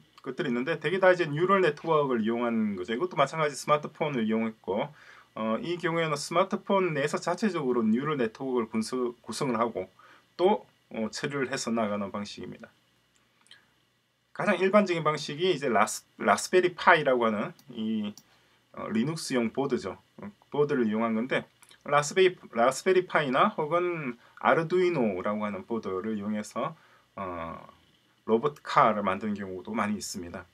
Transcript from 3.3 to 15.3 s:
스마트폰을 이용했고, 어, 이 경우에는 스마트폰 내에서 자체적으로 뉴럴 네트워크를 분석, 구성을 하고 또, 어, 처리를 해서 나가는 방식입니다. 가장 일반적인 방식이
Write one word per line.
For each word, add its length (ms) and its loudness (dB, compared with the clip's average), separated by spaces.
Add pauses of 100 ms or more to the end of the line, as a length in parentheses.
스마트폰을 720 -2
이용했고, 680 -2 (440)
어, 260 -2
이 160 -4
경우에는 380 0
스마트폰 800 0
내에서 220 -2
자체적으로 680 0
뉴럴 320 2
네트워크를 520 -2
분석, 540 -4
구성을 360 -4
하고 320 -2 (460)
또, 300 2 (240)
어, 200 -4
처리를 420 -4
해서 180 -4
나가는 420 -2
방식입니다. 560 -12 (1600)
가장 240 0
일반적인 480 4
방식이 480 0